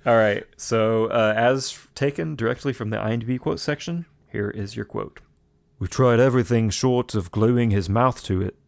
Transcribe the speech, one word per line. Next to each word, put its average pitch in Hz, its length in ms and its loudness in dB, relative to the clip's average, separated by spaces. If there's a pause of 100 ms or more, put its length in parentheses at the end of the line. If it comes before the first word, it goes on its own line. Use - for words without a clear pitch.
All 117 140 4
right, 107 280 2 (120)
so, 113 500 0
uh, 110 300 2
as 127 420 0 (140)
taken 151 420 -4
directly 123 380 -2
from 110 160 -6
the 110 80 -4
I 107 140 -2
M 117 80 -2
D 113 80 -8
B 127 100 -2
quote 147 220 -4
section, 170 480 -6 (240)
here 101 180 -4
is 101 260 -8
your 104 100 -8
quote. - 340 -10 (580)
We've 95 140 -6
tried 123 280 4
everything 120 520 2
short 127 420 0
of 95 180 -4
gluing 117 380 2
his 101 180 0
mouth 120 360 0
to 95 180 -2
it. 98 140 -4 (120)